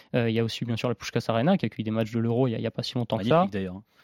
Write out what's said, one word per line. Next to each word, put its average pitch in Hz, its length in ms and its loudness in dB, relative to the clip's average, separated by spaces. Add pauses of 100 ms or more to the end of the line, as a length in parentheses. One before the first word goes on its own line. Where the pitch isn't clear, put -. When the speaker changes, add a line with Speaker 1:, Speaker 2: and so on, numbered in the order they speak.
(140)
Speaker 1:
euh, 117 160 4
il 110 40 2
y 113 40 2
a 117 60 4
aussi 113 200 -4
bien 117 140 -2
sûr 123 100 0
la 120 60 0
Puskás - 340 -4
Arena 123 300 2
qui - 80 -2
accueille 110 180 -4
des 110 60 -2
matchs 110 200 0
de 113 100 -2
l'Euro 117 280 2
il 113 40 -2
y - 20 -2
a, 113 40 -4
il 113 60 -4
y - 20 0
a 110 40 -2
pas - 120 -6
si - 120 -6
longtemps 113 240 -2
que 95 60 -4
ça. 123 100 4
Speaker 2:
Magnifique, 190 180 4
d'ailleurs. 95 300 -6 (220)